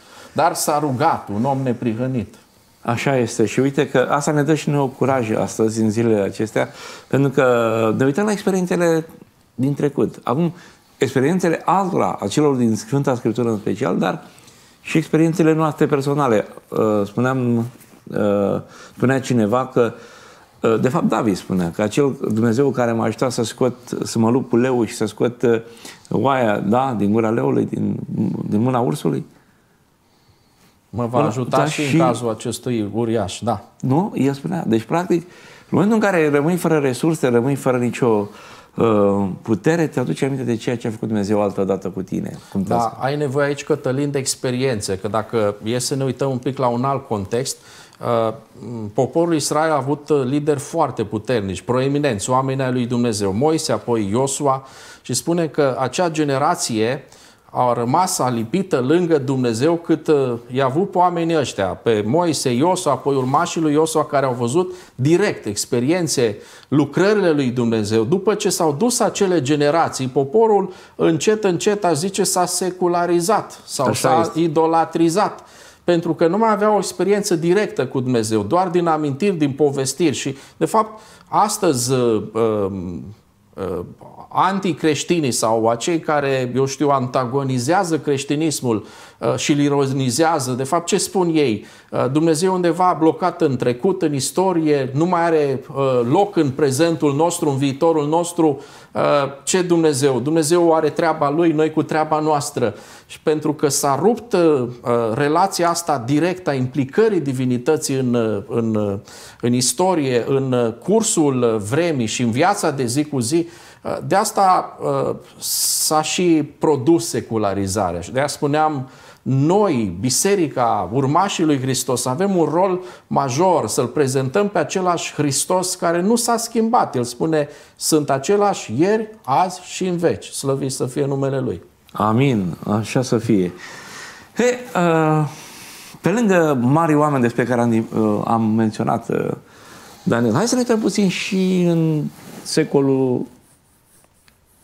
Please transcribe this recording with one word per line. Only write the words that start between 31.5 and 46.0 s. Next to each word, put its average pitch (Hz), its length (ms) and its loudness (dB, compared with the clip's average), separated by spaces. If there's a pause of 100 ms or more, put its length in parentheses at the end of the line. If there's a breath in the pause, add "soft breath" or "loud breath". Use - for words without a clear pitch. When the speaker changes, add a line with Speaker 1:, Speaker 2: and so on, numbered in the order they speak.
Speaker 2:
da, 139 100 2
Speaker 1:
și 151 140 -4
în 147 60 -2
Speaker 2:
și 135 100 2
Speaker 1:
cazul 123 320 2
acestui 110 640 -4
uriaș, 113 500 -2
da. 107 220 -2 (160)
Speaker 2:
Nu? 151 340 0
El 135 180 0
spunea. 160 340 -6
Deci, 113 160 2
practic, 170 400 0
în - 460 -20
momentul 202 280 2
în 220 60 2
care 170 280 2
rămâi 143 260 2
fără 165 220 2
resurse, 143 480 0
rămâi 123 280 2
fără 131 220 0
nicio, 113 520 0 (460 loud breath)
uh, 101 520 2 (160)
putere, 151 440 0
te 131 140 -4
aduci 143 220 -2
aminte 135 200 -2
de 120 140 -2
ceea 120 200 -4
ce 120 100 -6
a 117 40 -2
făcut 110 180 -6
Dumnezeu 104 340 0
altă 98 220 0
dată 95 240 -2
cu 92 140 -8
tine. 87 360 -8 (140)
Cum 98 100 -2
te-a 104 140 -2
Speaker 1:
Da, 117 60 2
Speaker 2:
spus? 113 220 -6
Speaker 1:
ai 143 120 -2
nevoie 143 300 0
aici, 143 180 -4
Cătălin, 143 460 -2
de 143 80 -2
experiențe, 123 800 -2
că 107 100 -6
dacă 104 460 0 (100)
e 117 140 -2
să 123 160 -4
ne 135 100 -2